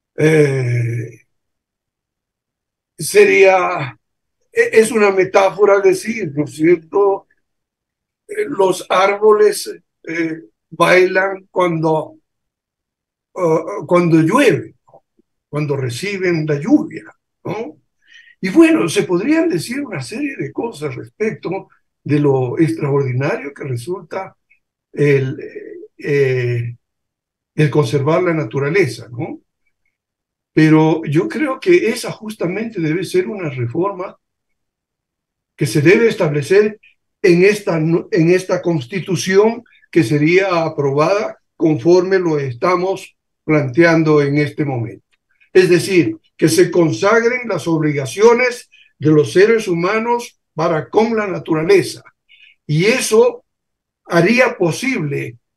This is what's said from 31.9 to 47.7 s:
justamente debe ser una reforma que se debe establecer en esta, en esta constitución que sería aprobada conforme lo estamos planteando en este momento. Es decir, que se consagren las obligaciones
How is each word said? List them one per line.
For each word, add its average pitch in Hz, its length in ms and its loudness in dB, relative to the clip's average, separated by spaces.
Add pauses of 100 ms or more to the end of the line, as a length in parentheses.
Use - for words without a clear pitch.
justamente 214 680 -8
debe 160 220 -4
ser 185 240 -2
una 190 220 -8
reforma 175 680 -6 (1400)
que 151 100 -2
se 151 160 0
debe 214 260 4
establecer 185 720 0 (420)
en 175 220 4
esta, 202 340 0
en 165 540 0
esta 185 300 0
constitución 190 1000 -2 (280)
que 160 120 2
sería 165 600 2
aprobada 151 720 -2 (180)
conforme 175 600 2
lo 165 220 0
estamos 180 760 -4 (280)
planteando 156 800 2
en 143 180 0
este 147 260 -4
momento. 120 400 -8 (480)
Es 185 160 6
decir, 175 480 2 (240)
que 160 80 2
se 160 220 2
consagren 226 760 0
las 185 200 -6
obligaciones 170 1000 0 (300)